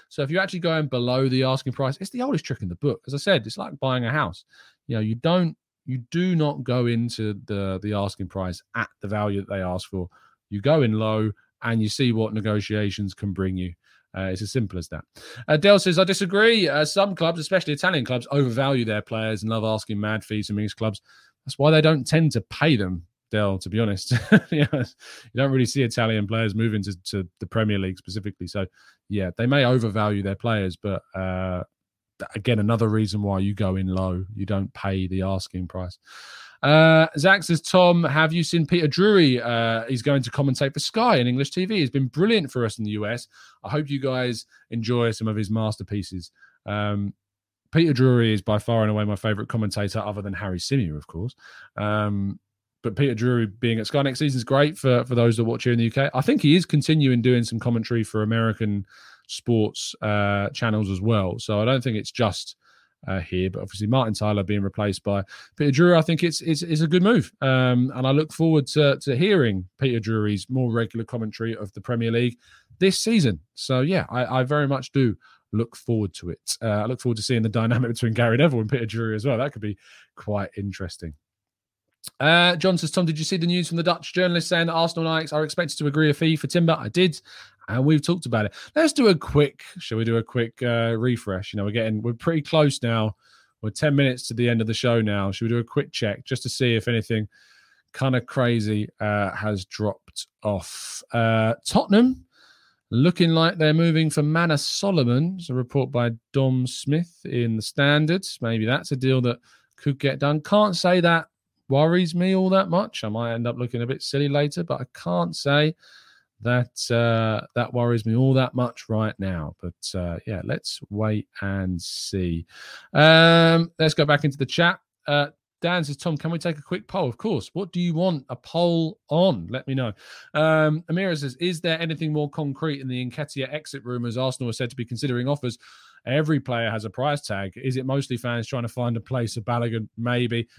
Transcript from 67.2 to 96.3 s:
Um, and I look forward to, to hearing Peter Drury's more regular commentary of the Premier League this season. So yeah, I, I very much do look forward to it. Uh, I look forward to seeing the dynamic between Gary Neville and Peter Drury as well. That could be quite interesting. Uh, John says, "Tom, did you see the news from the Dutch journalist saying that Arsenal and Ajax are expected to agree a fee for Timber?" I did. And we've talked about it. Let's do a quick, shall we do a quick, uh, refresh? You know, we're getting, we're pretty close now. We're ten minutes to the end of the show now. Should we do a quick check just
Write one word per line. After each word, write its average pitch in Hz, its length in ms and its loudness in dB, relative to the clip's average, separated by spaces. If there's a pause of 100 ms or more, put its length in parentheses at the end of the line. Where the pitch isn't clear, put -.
Um, 127 540 2
and 127 120 -2
I 135 40 4
look 151 200 2
forward 160 360 2
to, 143 340 2
to 131 160 -2
hearing 131 480 2 (140)
Peter 127 200 0
Drury's 107 500 0
more 127 220 0
regular 113 320 -2
commentary 113 520 -6
of 98 180 -12
the 104 80 -14
Premier 117 300 -2
League 120 260 0 (420)
this 190 200 2
season. 147 400 2 (160)
So 127 260 -2
yeah, 156 280 0
I, 127 300 -2
I 127 40 2
very 147 240 0
much 135 260 -4
do 123 240 2 (340)
look 113 240 -4
forward 107 400 -2
to - 140 -12
it. - 320 -8
Uh, 117 60 -4
I 104 180 0
look 123 160 -6
forward 117 160 -2
to 104 60 -8
seeing 120 180 0
the 110 80 0
dynamic 117 420 0
between 113 220 -2
Gary 117 240 2
Neville 139 240 4
and 107 80 -4
Peter 120 160 -2
Drury 110 300 -4
as 107 100 -6
well. 131 120 0
That 139 140 -4
could 107 100 -16
be 104 160 -6 (380)
quite 101 420 -6
interesting. 92 560 -10 (1080)
Uh, 175 340 4
John 175 220 2
says, 160 140 -4
"Tom, 180 140 0
did 160 140 -2
you 156 60 -6
see 190 100 -4
the 175 120 -2
news 175 200 0
from 170 80 -6
the 165 80 -2
Dutch 170 300 -2
journalist 175 340 0
saying 170 200 2
that 165 60 -2
Arsenal 165 380 0
and 160 80 0
Ajax 156 140 -6
are 151 100 0
expected 156 340 -4
to 151 100 -2
agree 151 220 4
a 143 40 4
fee 160 240 2
for 147 100 -6
Timber?" 165 320 4
I 131 80 -8
did. 170 340 0 (460)
And 123 160 0
we've 151 180 4
talked 170 240 -2
about 113 200 0
it. 101 80 -6 (240)
Let's 311 160 4
do 240 160 4
a 185 60 4
quick, 143 500 0 (140)
shall - 180 -6
we 113 80 0
do 117 100 2
a 113 80 0
quick, 117 400 -4
uh, 117 340 0
refresh? 110 540 -2
You 107 60 -8
know, 101 80 -2
we're 104 60 -2
getting, 110 300 -2
we're 120 120 -2
pretty 160 280 -2
close 147 400 2
now. 113 360 0 (440)
We're 107 100 -6
ten 151 220 0
minutes 135 340 2
to 123 60 -8
the 120 140 0
end 117 140 2
of 110 60 -2
the 113 60 -2
show 117 280 2
now. 101 300 0
Should 117 140 -6
we 113 40 -2
do 117 80 0
a 117 80 -2
quick - 260 -4
check 107 320 -4
just - 200 -6